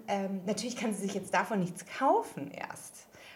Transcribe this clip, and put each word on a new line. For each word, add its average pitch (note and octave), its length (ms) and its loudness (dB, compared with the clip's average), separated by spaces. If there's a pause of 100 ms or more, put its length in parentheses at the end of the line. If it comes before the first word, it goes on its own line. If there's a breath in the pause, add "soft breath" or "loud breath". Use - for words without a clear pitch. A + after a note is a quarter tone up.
ähm, G3 380 0
natürlich A#3+ 300 -2
kann A3 180 0
sie F#3 100 -6
sich G3 120 -2
jetzt F#3 180 -6
davon G3+ 280 4
nichts - 240 -2 (120)
kaufen - 540 2
erst. - 560 -12 (280 loud breath)